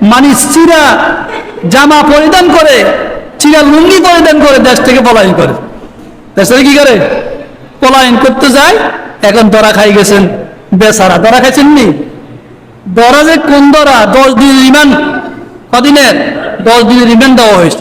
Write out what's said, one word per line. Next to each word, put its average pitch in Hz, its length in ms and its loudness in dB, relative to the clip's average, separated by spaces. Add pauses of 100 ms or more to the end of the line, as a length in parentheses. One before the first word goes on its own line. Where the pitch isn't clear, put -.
মানে 247 320 2 (200)
চিরা 320 440 2 (720)
জামা 294 320 2
পরিধান 311 480 2
করে, 294 340 2 (560)
চিরা 302 220 2
লুঙ্গি 320 380 2
পরিধান 330 400 2
করে 285 180 2
দেশ 247 220 0
থেকে 254 200 0
পলায়ন 220 340 0
করে। 165 200 -2 (800)
দেশ 196 120 0
থেকে 254 160 2
কি 277 140 2
করে? 269 220 2 (800)
পলায়ন 262 340 0
করতে 262 340 0
যায়। 294 280 2 (440)
এখন 214 280 0
ধরা 214 220 2
খাই 208 220 0
গেছেন 196 340 0 (460)
বেচারা। 190 440 0
ধরা 220 140 0
খাইছেন 262 360 2
নি? 262 260 2 (1000)
ধরা 247 280 2
যে 320 140 2
কোন 285 340 2
ধরা? 285 340 2
দশ 262 280 0
দিন 269 300 2
রিমান্ড। 277 320 2 (760)
কদিনের? 269 640 0 (280)
দশ 233 200 2
দিনের 240 240 2
রিমান্ড 240 320 2
দেওয়া 214 180 2
হয়েছে। 170 240 0